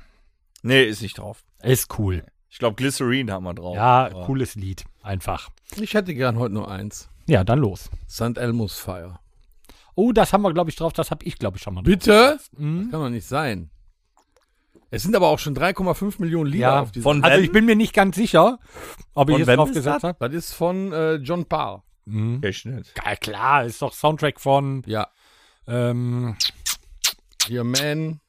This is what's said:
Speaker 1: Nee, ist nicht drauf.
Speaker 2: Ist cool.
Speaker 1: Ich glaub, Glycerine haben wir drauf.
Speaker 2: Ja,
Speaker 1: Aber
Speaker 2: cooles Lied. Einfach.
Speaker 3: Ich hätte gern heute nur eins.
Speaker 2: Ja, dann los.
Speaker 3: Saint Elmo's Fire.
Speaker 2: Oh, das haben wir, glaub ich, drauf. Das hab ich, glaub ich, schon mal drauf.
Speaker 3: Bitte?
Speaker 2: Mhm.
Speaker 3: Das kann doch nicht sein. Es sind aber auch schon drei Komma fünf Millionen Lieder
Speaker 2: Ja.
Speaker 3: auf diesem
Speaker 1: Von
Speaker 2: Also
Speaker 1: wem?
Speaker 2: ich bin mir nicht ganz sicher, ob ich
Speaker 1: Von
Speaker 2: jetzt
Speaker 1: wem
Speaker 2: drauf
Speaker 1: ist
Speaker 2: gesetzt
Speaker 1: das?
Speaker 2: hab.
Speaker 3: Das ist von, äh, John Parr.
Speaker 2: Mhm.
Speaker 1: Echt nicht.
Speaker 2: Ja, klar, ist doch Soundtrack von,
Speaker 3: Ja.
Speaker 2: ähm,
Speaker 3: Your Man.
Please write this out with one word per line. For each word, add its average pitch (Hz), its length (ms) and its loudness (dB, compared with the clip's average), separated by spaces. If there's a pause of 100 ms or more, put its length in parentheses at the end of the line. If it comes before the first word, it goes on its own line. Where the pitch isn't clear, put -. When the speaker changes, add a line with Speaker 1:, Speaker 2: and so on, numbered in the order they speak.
(640)
Speaker 1:
Nee, 131 220 6
ist 107 180 -2
nicht 98 160 -10
drauf. 101 260 -16 (180)
Speaker 2:
Ist - 360 0
cool. 95 260 -2 (260)
Speaker 1:
Ich - 80 -20
glaub, 113 180 -2
Glycerine 131 560 -2
haben 92 120 -8
wir 87 100 -8
drauf. 87 220 -10
Speaker 2:
Ja, 123 300 4
Speaker 1:
Aber 92 180 -12
Speaker 2:
cooles 131 300 -4
Lied. 95 300 -10 (180)
Einfach. 95 480 -8 (260)
Speaker 3:
Ich 208 180 -6
hätte 185 200 -2
gern 120 240 -2
heute 117 160 -2
nur 101 160 -6
eins. 101 380 -12 (180)
Speaker 2:
Ja, 104 180 4
dann 113 140 2
los. 127 320 -4 (160)
Speaker 3:
Saint 117 320 -6
Elmo's 117 400 -4
Fire. 90 400 -12 (760)
Speaker 2:
Oh, 240 180 4
das 202 200 4
haben 196 100 4
wir, 190 100 2
glaub 170 160 0
ich, - 80 -8
drauf. 165 160 -2
Das - 180 -4
hab - 140 -6
ich, - 140 -8
glaub 95 180 -4
ich, - 60 -14
schon 98 120 -10
mal 90 80 -8
drauf. - 80 -2
Speaker 3:
Bitte? 226 480 6 (180)
Speaker 2:
Mhm. 151 260 -4
Speaker 3:
Das 240 100 -8
kann 156 80 -6
doch 135 100 -4
nicht 113 160 -8
sein. 120 440 -4 (1200)
Es 117 120 -8
sind 214 140 2
aber 180 120 6
auch 151 120 4
schon 147 140 -6
drei 160 180 0
Komma 180 220 0
fünf 196 260 -4
Millionen 165 300 0
Lieder 143 180 0
Speaker 2:
Ja. 139 120 4
Speaker 3:
auf 120 120 -6
diesem 123 100 -8
Speaker 1:
Von 143 220 4
Speaker 2:
Also 165 140 8
Speaker 1:
wem? 190 60 6
Speaker 2:
ich 175 80 0
bin 220 140 6
mir 226 100 6
nicht 220 160 2
ganz 196 240 4
sicher, 208 420 4 (560)
ob 143 140 4
ich 160 60 4
Speaker 1:
Von 151 60 4
Speaker 2:
jetzt 160 80 2
Speaker 1:
wem 123 80 8
Speaker 2:
drauf 156 140 4
Speaker 1:
ist - 40 -6
Speaker 2:
gesetzt 147 300 0
Speaker 1:
das? 170 60 -2
Speaker 2:
hab. - 100 -10
Speaker 3:
Das 127 120 -4
ist 170 200 -8
von, 185 400 -4
äh, 160 240 0
John 160 300 -4
Parr. 117 360 -6 (220)
Speaker 2:
Mhm. 110 380 -4
Speaker 1:
Echt - 240 -6
nicht. 113 280 -12 (100)
Speaker 2:
Ja, 104 120 -4
klar, 120 480 0
ist 117 180 -8
doch 135 100 -6
Soundtrack 151 480 0
von, 135 460 0
Speaker 3:
Ja. 107 220 -4 (580)
Speaker 2:
ähm, 120 680 -2 (1120)
Speaker 3:
Your 120 140 -2
Man. 147 640 -4